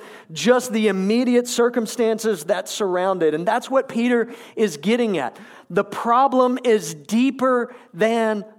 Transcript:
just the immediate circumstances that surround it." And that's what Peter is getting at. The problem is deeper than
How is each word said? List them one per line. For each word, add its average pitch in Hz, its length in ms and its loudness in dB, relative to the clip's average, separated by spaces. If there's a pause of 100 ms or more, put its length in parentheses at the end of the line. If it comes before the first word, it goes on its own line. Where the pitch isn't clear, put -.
(320)
just 240 420 0
the 214 140 2
immediate 233 600 2
circumstances 220 960 -2
that 185 240 -2
surround 185 540 -2
it." 156 100 2
And 165 160 -4
that's - 220 -2
what 262 180 0
Peter 233 460 0 (200)
is 202 220 -2
getting 214 400 0
at. 131 220 -6 (320)
The 175 120 2
problem 254 800 2
is 196 320 0
deeper 247 800 0 (200)
than 220 500 0 (140)